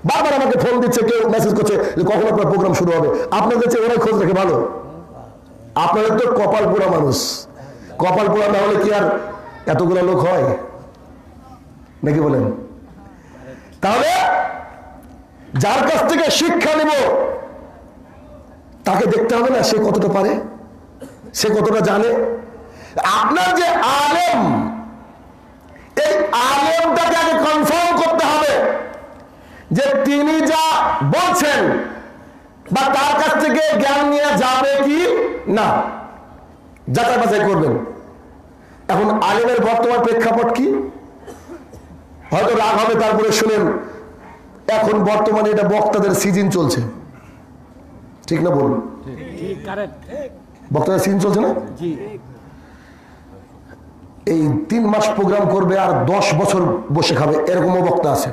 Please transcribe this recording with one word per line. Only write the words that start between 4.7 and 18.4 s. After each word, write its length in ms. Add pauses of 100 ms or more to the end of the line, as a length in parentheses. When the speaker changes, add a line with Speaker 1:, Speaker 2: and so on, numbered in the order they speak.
Speaker 1:
আপনাদের 440
তো 140
কপাল 320
পোড়া 220
মানুষ, 600 (520)
কপাল 280
পোড়া 220
না 100
হলে 240
কি 120
আর 240 (480)
এতগুলো 360
লোক 140
হয়? 560 (1300)
নাকি 160
বলেন? 320 (1300)
তাহলে 280 (1500)
যার 360
কাছ 220
থেকে 180
শিক্ষা 460
নিব, 140 (1900)